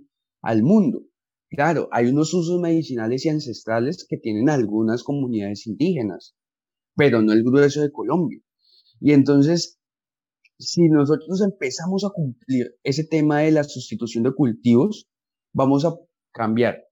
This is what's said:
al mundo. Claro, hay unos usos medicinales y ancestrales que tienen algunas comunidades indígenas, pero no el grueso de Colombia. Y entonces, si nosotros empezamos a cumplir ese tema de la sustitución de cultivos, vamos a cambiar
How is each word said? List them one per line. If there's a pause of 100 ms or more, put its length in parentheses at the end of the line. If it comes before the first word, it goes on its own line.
(420)
al
mundo. (460)
Claro,
hay
unos
usos
medicinales
y
ancestrales
que
tienen
algunas
comunidades
indígenas, (600)
pero
no
el
grueso
de
Colombia. (600)
Y
entonces, (800)
si
nosotros
empezamos
a
cumplir
ese
tema
de
la
sustitución
de
cultivos, (440)
vamos
a (360)
cambiar